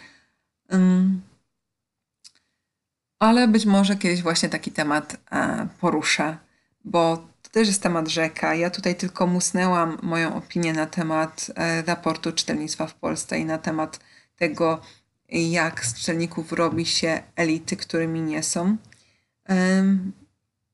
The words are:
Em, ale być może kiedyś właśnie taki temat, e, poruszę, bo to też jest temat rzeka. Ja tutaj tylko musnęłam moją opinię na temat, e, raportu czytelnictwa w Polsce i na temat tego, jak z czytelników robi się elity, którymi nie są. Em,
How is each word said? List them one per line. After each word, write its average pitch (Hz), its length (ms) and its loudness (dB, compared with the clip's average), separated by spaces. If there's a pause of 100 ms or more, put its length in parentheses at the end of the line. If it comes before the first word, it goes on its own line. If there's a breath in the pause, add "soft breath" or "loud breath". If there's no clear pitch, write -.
(680 loud breath)
Em, 185 520 4 (2000)
ale 233 280 6
być 214 180 4
może 196 300 4
kiedyś 180 260 0
właśnie 165 280 0
taki - 220 -6
temat, 151 460 -2 (140)
e, - 360 -2 (120)
poruszę, 160 580 0 (480)
bo 165 440 0 (120)
to - 80 -20
też 220 180 2
jest 196 160 0
temat 165 240 0
rzeka. 160 480 -2
Ja 170 140 0
tutaj 180 260 -2
tylko 180 320 -2
musnęłam 180 720 2
moją 165 340 -2
opinię 170 380 -2
na 160 120 0
temat, 160 680 -4
e, 165 260 -2
raportu 165 500 -2
czytelnictwa 160 560 -4
w - 60 -16
Polsce 165 460 -6
i 160 60 -4
na 160 120 -2
temat 156 420 -6 (360 soft breath)
tego, 160 460 0 (480 loud breath)
jak 165 560 -2
z - 80 -4
czytelników 165 580 -4
robi 165 340 0
się - 380 -2 (120)
elity, 165 420 -2
którymi 165 440 -2
nie 156 220 -2
są. 190 340 0 (640 soft breath)
Em, 190 680 2 (640)